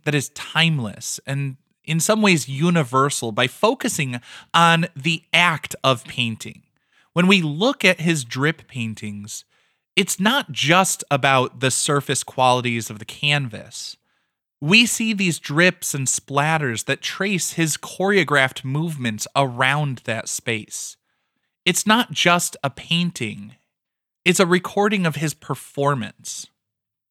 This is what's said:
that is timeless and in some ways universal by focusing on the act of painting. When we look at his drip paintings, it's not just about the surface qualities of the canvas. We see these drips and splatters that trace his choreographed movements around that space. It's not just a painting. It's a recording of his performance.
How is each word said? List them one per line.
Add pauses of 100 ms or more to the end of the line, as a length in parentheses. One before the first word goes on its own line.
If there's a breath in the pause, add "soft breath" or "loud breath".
that
is
timeless
and (260)
in
some
ways
universal
by
focusing (320 loud breath)
on
the (100)
act
of
painting. (480)
When
we
look
at
his
drip
paintings, (540)
it's
not
just
about
the
surface
qualities
of
the
canvas. (640)
We
see
these
drips
and
splatters
that
trace
his
choreographed
movements
around
that
space. (720)
It's
not
just
a
painting. (680)
It's
a
recording
of
his
performance. (640)